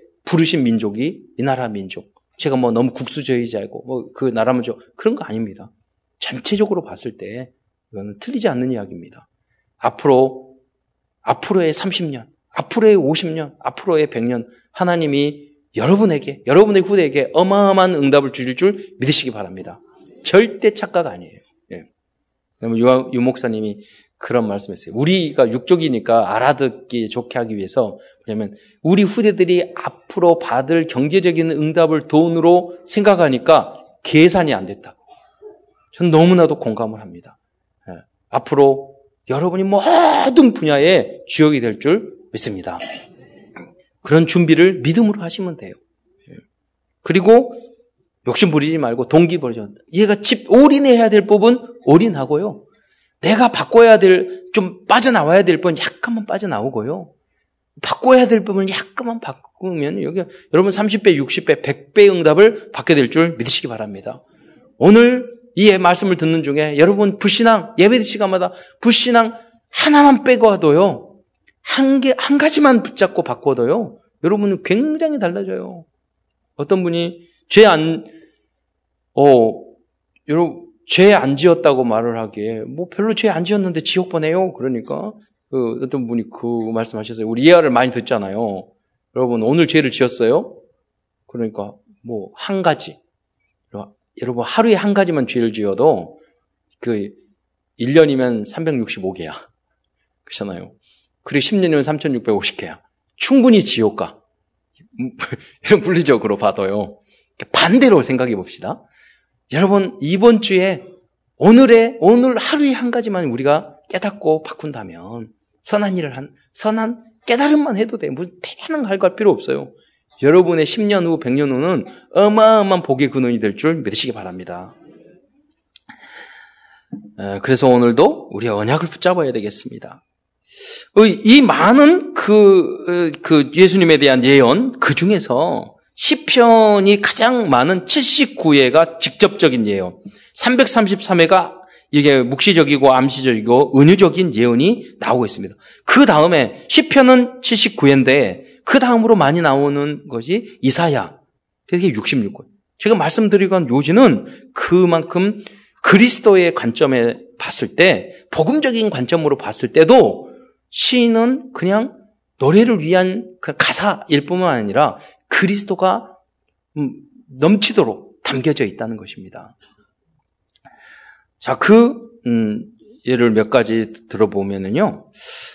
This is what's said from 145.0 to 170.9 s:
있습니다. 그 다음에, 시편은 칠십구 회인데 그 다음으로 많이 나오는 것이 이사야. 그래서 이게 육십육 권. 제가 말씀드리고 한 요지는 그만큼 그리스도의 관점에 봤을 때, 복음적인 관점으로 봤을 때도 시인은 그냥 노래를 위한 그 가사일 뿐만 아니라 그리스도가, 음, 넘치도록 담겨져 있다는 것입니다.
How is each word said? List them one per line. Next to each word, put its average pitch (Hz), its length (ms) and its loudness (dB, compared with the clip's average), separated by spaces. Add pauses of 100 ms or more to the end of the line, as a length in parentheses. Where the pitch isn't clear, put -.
있습니다. 98 300 -12 (300)
그 277 200 4
다음에, 156 640 2
시편은 254 720 2
칠십구 208 460 0
회인데 131 580 2 (180)
그 254 160 2
다음으로 233 360 2
많이 160 260 2
나오는 143 640 -2
것이 131 540 -8
이사야. 131 580 -2 (480)
그래서 180 180 -2
이게 139 100 -2
육십육 107 380 -4
권. - 140 -20 (300)
제가 214 180 0
말씀드리고 190 600 0
한 160 140 -2
요지는 143 560 2 (280)
그만큼 180 880 0 (400)
그리스도의 196 720 4
관점에 120 640 -2 (200)
봤을 - 380 -8
때, 160 360 2 (200)
복음적인 226 580 -2
관점으로 143 480 -2
봤을 - 360 -10
때도 160 560 4 (400)
시인은 240 840 0
그냥 208 440 -4 (420)
노래를 202 400 2
위한 185 640 -2
그 - 160 -10
가사일 - 680 -2
뿐만 180 300 -2
아니라 113 420 -2 (300)
그리스도가, 196 920 -4 (600)
음, 143 240 -8 (380)
넘치도록 165 840 -2
담겨져 139 420 -4
있다는 113 300 -10
것입니다. 92 640 -20 (1800)